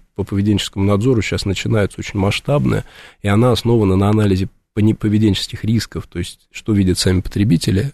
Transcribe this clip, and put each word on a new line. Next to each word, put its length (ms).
по 100
поведенческому 600
надзору 380
щас 220
начинается 560
очень 180
масштабная, 680
и 60
она 240
основана 440
на 120
анализе 400
пони-, 200
поведенческих 680
рисков, 420
то 120
есть 320
что 220
видят 260
сами 220
потребители, 720